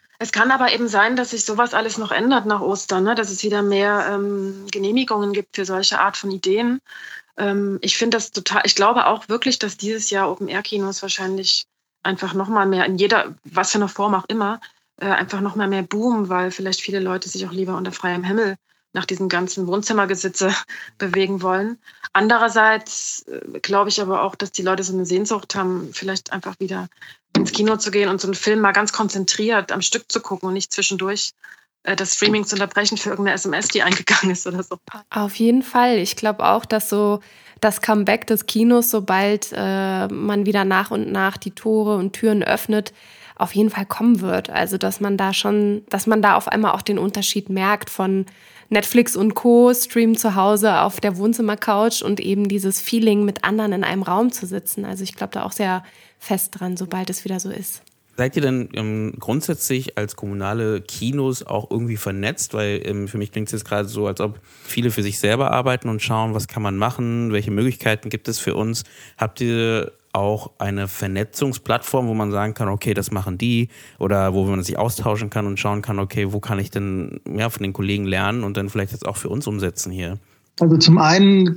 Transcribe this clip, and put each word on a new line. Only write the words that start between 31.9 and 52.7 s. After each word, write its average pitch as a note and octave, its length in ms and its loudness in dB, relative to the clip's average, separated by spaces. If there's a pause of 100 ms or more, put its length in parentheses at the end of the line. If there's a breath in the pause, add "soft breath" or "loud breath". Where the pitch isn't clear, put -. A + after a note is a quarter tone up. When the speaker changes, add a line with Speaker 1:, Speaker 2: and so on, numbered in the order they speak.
Speaker 1:
das F#3+ 200 -2
Streaming G#3 280 2
zu G3+ 120 -4
unterbrechen G3+ 420 0
für G#3 140 -4
irgendeine G3 240 0
S F#3+ 100 -4
M F#3+ 80 -2
S, F#3 160 -2
die - 120 2
<laughs> - 20 4
eingegangen F#3 480 2
ist F3 140 -4
oder F3+ 180 -4
so. - 120 -10 (340)
Speaker 2:
Auf G#3 260 -2
jeden A#3 260 6
Fall. B3 360 4
Ich F#3 200 -2
glaube G#3+ 260 -2
auch, G3+ 220 4
dass G#3+ 240 -2
so G#3 320 2 (400 loud breath)
das G#3+ 200 4
Comeback G#3+ 460 2
des A3 180 0
Kinos, A#3 460 4
sobald, G3+ 640 0
äh, F#3+ 540 -2
man G3+ 380 0
wieder G3 200 2
nach F#3+ 260 0
und G#3+ 200 -2
nach G3 260 0
die F#3+ 140 -10
Tore G#3+ 440 0
und F#3+ 160 0
Türen G#3+ 320 2
öffnet, - 480 0 (460 loud breath)
auf F#3+ 180 -2
jeden G#3+ 140 4
Fall G3 160 -4
kommen A3+ 340 2
wird. F#3 300 -2
Also, F#3+ 280 0
dass F#3+ 220 -2
man G3+ 160 0
da G3 180 0
schon, G#3 560 2
dass G3 180 -2
man A3 140 4
da G3 140 6
auf G3 120 2
einmal G#3+ 260 2
auch G3+ 80 -2
den G3+ 180 -2
Unterschied G3+ 500 -2
merkt F#3+ 400 0
von F#3+ 360 0 (440 loud breath)
Netflix A#3+ 460 4
und G3+ 200 2
Co., A#3+ 380 8
Stream A#3 420 4
zu G#3 200 2
Hause G3+ 440 4
auf F#3+ 220 2
der F#3+ 160 0
Wohnzimmercouch G#3+ 840 2
und G3 160 0
eben G3+ 280 0
dieses F#3+ 320 0